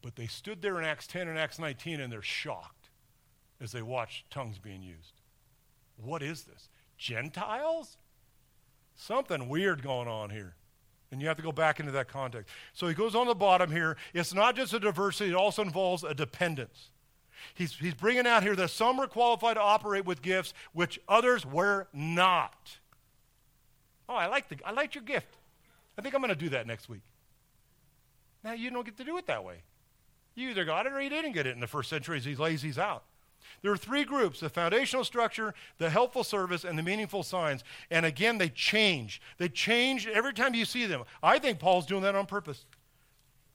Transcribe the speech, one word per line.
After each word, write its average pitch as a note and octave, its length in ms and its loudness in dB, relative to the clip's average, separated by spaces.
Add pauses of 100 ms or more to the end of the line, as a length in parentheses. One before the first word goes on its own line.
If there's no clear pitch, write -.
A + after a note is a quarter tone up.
But A#2+ 140 -14
they A#2 120 -10
stood F#3 360 -12
there G3 160 -2
in E3 60 -4
Acts D#3 240 -4
ten F3+ 180 -6
and D#3+ 120 -6
Acts D#3 200 -4
nineteen, D#3 420 -6
and B2 120 -6
they're G#2+ 100 -10
shocked - 680 -10 (720)
as A#2+ 120 -10
they A#2+ 100 -8
watch A#2 480 -6
tongues A2+ 280 -10
being F#2+ 240 -16
used. E2+ 320 -20 (840)
What C#3+ 260 -10
is D3+ 200 -8
this? - 260 -20 (280)
Gentiles? G#3+ 1000 -6 (960)
Something F#3+ 540 -2
weird E3 340 0
going B2+ 240 -2
on A2 240 -6
here. G2+ 240 -12 (560)
And C3+ 100 -10
you C#3+ 60 -4
have D#3+ 120 0
to D#3+ 40 -10
go D#3+ 80 -4
back D#3 300 2
into D3 120 -4
that C3+ 160 -2
context. B2 440 -8 (200)
So - 140 -4
he E3 80 0
goes G#3 220 0
on B3 100 4
the A#3+ 80 4
bottom F3+ 380 6
here. D#3+ 240 0 (180)
It's E3+ 200 -2
not A3 200 6
just A3 200 -2
a A#3 40 2
diversity, G3 520 0
it E3+ 40 0
also G3 280 4
involves F3+ 420 0
a D#3 100 -4
dependence. D3 760 -4 (640)
He's, F3 180 -4
he's E3 220 -6
bringing A#3+ 320 2
out A#3 160 8
here G3+ 140 2
that F3+ 140 2
some B3 260 2
were C4+ 100 0
qualified A#3 500 4
to A3 40 0
operate G3+ 440 4
with F3 180 -4
gifts F#3 320 0 (180)
which E3+ 360 -2
others A#3 380 6
were F#3+ 460 0
not. E3 880 2 (1300)
Oh, B3 60 -6
I F#3+ 120 2
like C4 220 0
the, C#3 160 -12
I G3 80 -8
liked C4+ 220 -2
your C#4 100 -14
gift. A#3 320 -4 (600)
I G#3 60 -12
think B3+ 120 -6
I'm C4+ 60 2
gonna A#3+ 140 0
do D#3+ 160 -4
that B2 160 -2
next A2+ 220 -10
week. G#2 140 -16 (1400)
Now, G#3+ 100 -8
you A#3 180 -6
don't B3 140 -4
get A3 140 -16
to B3+ 60 -10
do E4 140 -4
it F4+ 80 -10
that A2 180 -2
way. F2 180 -14 (720)
You B3+ 160 -8
either F#3+ 140 0
got E3 220 0
it C#4 60 -4
or C4+ 80 -4
you C#4 100 -4
didn't D4+ 220 -4
get D3+ 140 -2
it B2+ 80 -4
in A#2+ 60 -10
the A#2+ 80 -6
first D3 220 -6
century D#3 260 -4
as B2+ 80 -6
he C#3+ 100 -6
lays D#3 280 -2
these C#3+ 160 -4
out. E3+ 260 -4 (580)
There G3+ 80 2
are G3+ 60 2
three C#4 280 -2
groups, B3 360 0
the D#3+ 80 -4
foundational G#3+ 560 2
structure, A3 500 -2 (240)
the E3 120 0
helpful A#3+ 340 2
service, F3+ 400 -2
and F3 120 -4
the D#3+ 60 -2
meaningful G3 400 -2
signs. D#3 400 -2 (260)
And E3 160 4
again, F3+ 340 2
they F3+ 100 4
change. D#3+ 760 2 (160)
They F3 100 0
change A#3+ 600 2
every A3+ 260 2
time A#3+ 200 2
you A#3 100 4
see A#3+ 220 -2
them. C#3+ 180 -2 (180)
I G#3 160 8
think A#3+ 220 0
Paul's F3+ 260 4
doing F#3+ 160 0
that G3 140 2
on G3 100 0
purpose. F3+ 400 -6 (880)